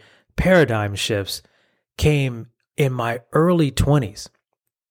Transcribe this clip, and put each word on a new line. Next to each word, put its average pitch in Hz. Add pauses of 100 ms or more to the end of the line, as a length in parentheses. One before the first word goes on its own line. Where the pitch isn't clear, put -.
(380)
paradigm 113
shifts 101 (560)
came 131 (300)
in 135
my 120 (140)
early 160
twenties. - (600)